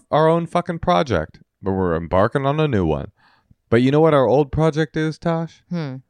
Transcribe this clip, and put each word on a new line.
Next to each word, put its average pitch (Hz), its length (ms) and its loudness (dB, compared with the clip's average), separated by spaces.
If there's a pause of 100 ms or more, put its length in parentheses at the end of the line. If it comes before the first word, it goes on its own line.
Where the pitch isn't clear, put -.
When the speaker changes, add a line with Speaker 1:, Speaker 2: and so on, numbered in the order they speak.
(120)
Speaker 1:
our 156 160 2
own 165 200 2
fucking 170 320 -4
project, 143 600 -2 (220)
but 95 100 -4
we're 92 240 0
embarking 95 500 0
on 143 140 -2
a 156 80 0
new 104 180 0
one. 73 260 -2 (580)
But 117 120 4
you 127 80 4
know 147 120 2
what 160 120 4
our 131 140 2
old 131 240 2
project 156 460 -2
is, 156 200 -4
Tosh? 165 520 -6
Speaker 2:
Hmm. 151 280 -8 (120)